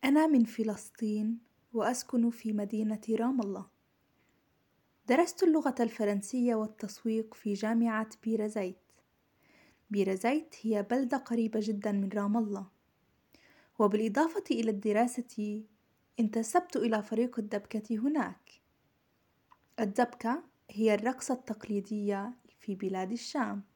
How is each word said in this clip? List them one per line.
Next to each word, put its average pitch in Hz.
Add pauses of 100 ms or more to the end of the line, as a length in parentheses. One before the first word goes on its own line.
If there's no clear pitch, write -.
أنا 294
من 269
فلسطين 220 (340)
وأسكن 233
في 233
مدينة 214 (100)
رام 233
الله. 196 (1400)
درست 330
اللغة 311
الفرنسية 226
والتسويق 220
في -
جامعة 220 (160)
بير 220
زيت. 202 (1000)
بير 196
زيت 262
هي 214
بلدة 247
قريبة 226
جدا 208
من 196
رام 202
الله، 202 (1120)
وبالإضافة 220
إلى 226
الدراسة 214 (580)
انتسبت 226
إلى 220
فريق 226
الدبكة 214
هناك. 233 (1300)
الدبكة 240 (280)
هي 214
الرقصة 247
التقليدية 208 (240)
في -
بلاد 185
الشام. 214 (140)